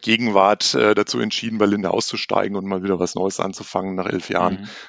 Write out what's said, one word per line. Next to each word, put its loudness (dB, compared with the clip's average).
Gegenwart, 4
äh, 4
dazu 0
entschieden, -4
bei 4
Linde 0
auszusteigen -2
und -4
mal -4
wieder 0
was -2
Neues -2
anzufangen -4
nach -4
elf -4
Jahren. 0